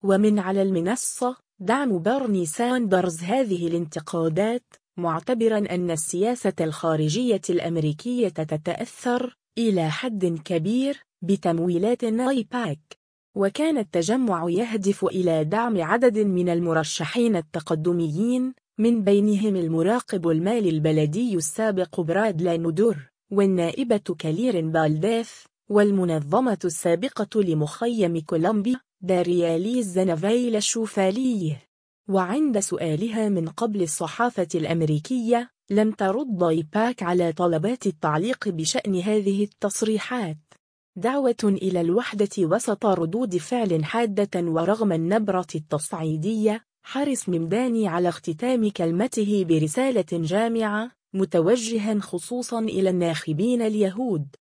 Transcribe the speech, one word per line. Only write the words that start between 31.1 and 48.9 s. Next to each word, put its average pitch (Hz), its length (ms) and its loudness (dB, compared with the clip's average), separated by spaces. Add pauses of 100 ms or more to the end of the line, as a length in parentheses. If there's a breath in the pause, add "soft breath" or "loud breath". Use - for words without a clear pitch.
وعند 208 500 0
سؤالها 196 680 -2
من 170 200 0
قبل 208 340 -2
الصحافة 175 720 -2
الأمريكية، 170 960 0 (200)
لم 214 220 4
ترد 208 500 -2
آيباك 175 600 0
على 175 300 2
طلبات 175 540 0
التعليق 175 600 -2
بشأن 180 520 -2
هذه 202 440 0
التصريحات. 208 920 -4 (600)
دعوة 240 480 0
إلى 190 360 2
الوحدة 202 480 0 (100)
وسط 196 480 0
ردود 185 500 0
فعل 175 480 0
حادة 202 580 0
ورغم 175 500 2
النبرة 180 640 0
التصعيدية، 165 1120 -2 (180)
حرص 269 460 -2
ممداني 208 600 0
على 175 200 0
اختتام 214 600 -2
كلمته 202 760 0